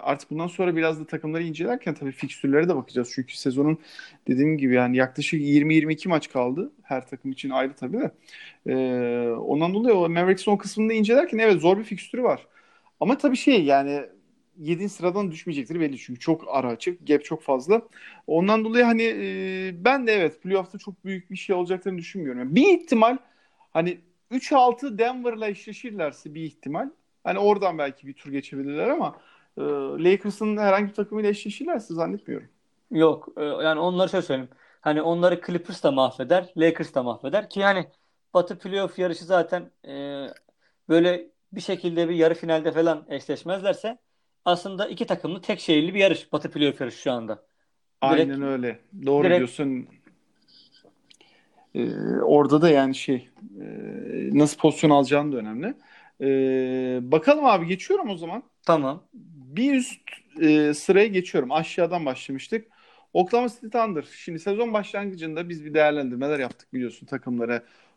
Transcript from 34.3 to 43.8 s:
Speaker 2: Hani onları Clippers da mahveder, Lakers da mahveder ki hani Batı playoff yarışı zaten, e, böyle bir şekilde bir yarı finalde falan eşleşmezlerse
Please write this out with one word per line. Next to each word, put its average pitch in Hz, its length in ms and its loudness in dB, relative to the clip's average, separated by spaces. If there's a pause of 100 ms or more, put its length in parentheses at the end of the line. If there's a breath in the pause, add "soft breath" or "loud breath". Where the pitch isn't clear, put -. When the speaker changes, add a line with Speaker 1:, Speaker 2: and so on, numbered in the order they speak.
Speaker 2:
Hani 151 220 0
onları 175 440 2
Clippers 175 360 -6
da 151 80 4
mahveder, 135 640 0
Lakers 160 380 2
da 131 80 0
mahveder 135 480 -4
ki 196 140 -2
hani 196 220 2 (480)
Batı 175 240 0
playoff 190 400 -6
yarışı 175 260 -4
zaten, 175 460 0 (180)
e, 139 380 -12 (600)
böyle 170 380 4 (260)
bir 196 80 -12
şekilde 170 480 -2
bir 175 60 -2
yarı 165 200 4
finalde 160 380 -2
falan 160 360 0
eşleşmezlerse 185 880 -6 (460)